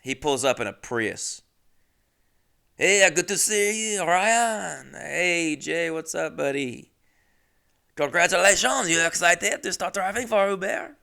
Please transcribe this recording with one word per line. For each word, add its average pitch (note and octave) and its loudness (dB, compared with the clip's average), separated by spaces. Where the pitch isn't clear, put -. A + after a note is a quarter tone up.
He C3 -4
pulls C3+ -2
up B2+ 2
in A#2 -2
a G2 -6
Prius. - -6
Hey, F#3+ 4
uh, F#3 8
good E3+ -2
to G3+ -2
see G#3+ 0
you, F#3+ -2
Ryan. F#3 0
Hey, E3+ -2
Jay, E3 -4
what's D#3+ -8
up, D#3+ -6
buddy? C#3 -4
Congratulations, F#3 2
you E3 2
excited E3+ 2
to G3 -4
start F3 -6
driving G3+ -4
for G3+ 2
Uber? G3+ -4